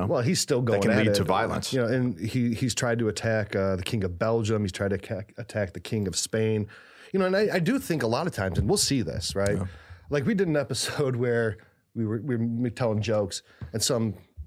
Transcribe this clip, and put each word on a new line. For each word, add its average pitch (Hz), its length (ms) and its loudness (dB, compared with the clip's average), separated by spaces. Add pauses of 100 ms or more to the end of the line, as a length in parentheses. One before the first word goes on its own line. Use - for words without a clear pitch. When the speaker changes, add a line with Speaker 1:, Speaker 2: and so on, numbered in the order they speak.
Speaker 1:
know? 92 40 0
Speaker 2:
Well, 127 160 0
he's 131 200 2
still 127 200 2
Speaker 1:
That 131 60 0
Speaker 2:
going 101 140 2
Speaker 1:
can 104 100 4
Speaker 2:
at 110 60 4
Speaker 1:
lead 110 100 4
Speaker 2:
it. 104 80 4
Speaker 1:
to 101 80 2
violence. 92 480 0
Speaker 2:
You 131 80 0
know, 117 80 2
and 123 320 0
he, 120 340 0
he's 117 220 -2
tried 117 240 0
to 113 80 2
attack, 107 480 0
uh, 95 220 2
the 90 60 -6
King 104 200 -2
of 90 160 -4
Belgium. 110 440 2
He's 95 100 -2
tried 101 160 -2
to 98 80 2
ca-, 95 260 -8 (140)
attack 104 340 -4
the - 80 -12
King 101 300 -2
of 85 80 -4
Spain. 110 500 0 (460)
You 190 60 2
know, 190 60 4
and 185 120 2
I, 208 160 4
I 185 60 2
do 214 200 2
think 156 240 -2
a 113 40 0
lot 131 200 0
of - 80 -4
times, 92 240 0
and 98 80 2
we'll 180 100 4
see 139 240 2
this, - 320 -4
right? 101 220 2
Speaker 1:
Yeah. 92 100 -2 (440)
Speaker 2:
Like, 139 160 0
we 233 80 2
did 190 160 2
an 151 80 2
episode 135 580 -2
<laughs> 117 100 0
where 117 300 2 (400)
we 117 100 0
were, 107 140 -2
we 127 160 -2
were 117 340 0
telling 110 320 0
jokes, 104 420 0 (280)
and 110 100 -4
some 113 340 0 (320)